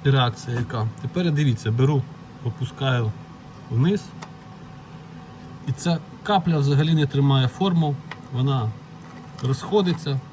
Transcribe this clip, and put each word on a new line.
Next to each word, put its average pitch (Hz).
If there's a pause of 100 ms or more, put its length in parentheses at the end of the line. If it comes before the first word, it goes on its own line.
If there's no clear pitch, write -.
реакція 123
яка. 113 (140)
Тепер 175
дивіться, 143
беру, 131 (420)
опускаю 120 (580)
вниз. 147 (1600)
І -
ця 170 (260)
капля 175
взагалі 143
не 151
тримає 139
форму, 165 (380)
вона 127 (760)
розходиться 147 (140)